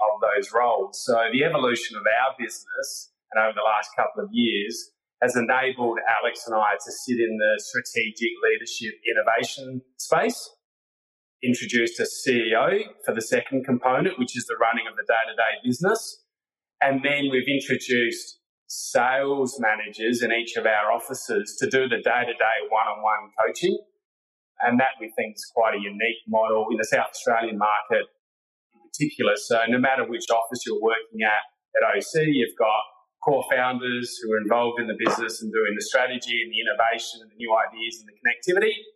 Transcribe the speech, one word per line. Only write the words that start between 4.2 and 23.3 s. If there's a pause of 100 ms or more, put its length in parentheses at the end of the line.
of
years, (320)
has
enabled (220)
Alex
and
I
to
sit
in
the
strategic (120)
leadership (120)
innovation (160)
space, (920)
introduced
a
C
E
O (260)
for
the
second
component,
which
is
the
running
of
the
day-to-day
business. (580)
And
then
we've
introduced (260)
sales
managers
in
each
of
our
offices
to
do
the
day-to-day (120)
one-on-one